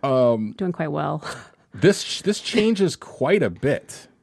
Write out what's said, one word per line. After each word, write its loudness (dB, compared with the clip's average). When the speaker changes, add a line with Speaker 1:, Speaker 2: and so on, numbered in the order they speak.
Speaker 1:
Um, 2
Speaker 2:
doing -4
quite -6
well. -4
<laughs> -20
Speaker 1:
this, 2
this -2
changes 2
quite 0
a 0
bit -4